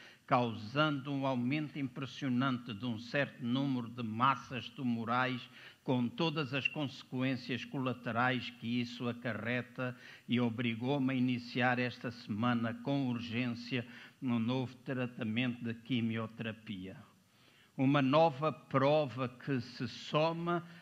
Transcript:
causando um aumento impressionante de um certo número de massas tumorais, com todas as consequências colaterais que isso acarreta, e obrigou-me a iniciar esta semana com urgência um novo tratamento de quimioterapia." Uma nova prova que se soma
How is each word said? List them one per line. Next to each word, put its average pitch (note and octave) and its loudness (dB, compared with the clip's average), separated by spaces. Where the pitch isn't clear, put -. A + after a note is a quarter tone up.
causando B2+ 2
um C3+ 0
aumento C3+ 0
impressionante B2+ -2
de G2+ -6
um A#2 -2
certo C3+ -2
número B2+ 0
de A#2+ -8
massas A#2+ 0
tumorais, B2 0
com B2 2
todas D#3 0
as C3 0
consequências C3 -2
colaterais B2+ 0
que A#2+ 0
isso A#2+ -4
acarreta, A#2+ -4
e A#2+ 2
obrigou-me B2 2
a - 0
iniciar B2 2
esta B2 -2
semana A#2 0
com C#3 0
urgência A#2 -2
um A#2+ 2
novo B2+ 0
tratamento B2 -2
de A2+ -4
quimioterapia." A2 -4
Uma C#3 6
nova D3+ 4
prova C3+ 2
que C3 -2
se - -6
soma E3+ 0